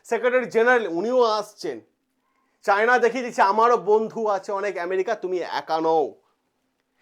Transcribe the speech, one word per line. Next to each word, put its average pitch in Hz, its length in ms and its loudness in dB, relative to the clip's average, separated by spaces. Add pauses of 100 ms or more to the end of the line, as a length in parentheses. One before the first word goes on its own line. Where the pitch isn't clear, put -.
সেক্রেটারি 240 420 0
জেনারেল 226 400 2
উনিও 220 380 0
আসছেন। 202 560 -4 (840)
চায়না 220 360 2
দেখিয়ে 233 260 0
দিচ্ছে, 233 180 -2
"আমারও 220 340 4
বন্ধু 214 520 0
আছে 196 240 -4
অনেক 196 260 -4
আমেরিকা, 185 360 -2
তুমি 185 240 -6
একা 147 420 -4
নও, 160 340 0 (880)